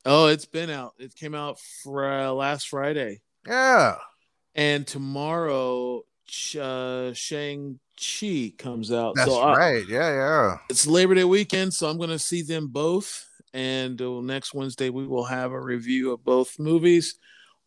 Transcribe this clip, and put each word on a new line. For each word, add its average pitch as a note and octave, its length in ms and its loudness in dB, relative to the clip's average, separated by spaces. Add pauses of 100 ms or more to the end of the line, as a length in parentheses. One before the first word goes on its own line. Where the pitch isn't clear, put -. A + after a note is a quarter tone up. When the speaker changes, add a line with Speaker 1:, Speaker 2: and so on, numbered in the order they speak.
Speaker 1:
Oh, D3+ 220 8
it's D3+ 180 2
been E3 240 -6
out. C3+ 300 -10
It B2+ 160 -18
came D3+ 200 -12
out D3 240 -8
fr-, C#3 460 -8
uh, C3+ 260 -2
last C#3 380 -2
Friday. C#3 520 -4 (240)
Speaker 2:
Yeah. A#3+ 500 6 (600)
Speaker 1:
And D3 320 0
tomorrow, C3+ 1160 -4 (220)
Ch-, - 320 -10
uh, B2+ 560 -6
Shang-Chi C#3+ 1400 -6
comes A#2 360 -6
out. A#2 220 0
Speaker 2:
That's C3 140 2
Speaker 1:
So C3 100 2
I C#3 180 6
Speaker 2:
right. C3+ 320 2
Yeah, D3 240 0
yeah. C3+ 440 2 (120)
Speaker 1:
it's B2+ 180 2
Labor F#3 280 6
Day F#3 100 6
weekend, F#3+ 480 2
so D3+ 160 -2
I'm D#3+ 80 -4
gonna E3 220 -4
see F3 220 -2
them D#3 260 -4
both. D#3+ 580 -2 (280)
And, C3 480 -4
uh, B2 200 -4
next C3 320 -6
Wednesday, C3+ 360 -4
we C3 180 -6
will B2 180 -2
have B2+ 260 -4
a C3 100 -8
review B2+ 520 -2
of A#2+ 100 -10
both B2+ 360 2
movies. E3 560 4 (520)